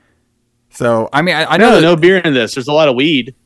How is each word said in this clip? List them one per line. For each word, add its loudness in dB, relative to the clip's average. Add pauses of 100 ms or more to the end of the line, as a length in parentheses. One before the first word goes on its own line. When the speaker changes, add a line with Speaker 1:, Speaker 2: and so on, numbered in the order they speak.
(720)
Speaker 1:
So, -4
I 0
mean, -2
I, -2
I -2
know 4
Speaker 2:
No, 4
Speaker 1:
that 4
Speaker 2:
no 2
beer 2
in -2
this. -2
There's -8
a -4
lot 2
of 0
weed. -2 (120)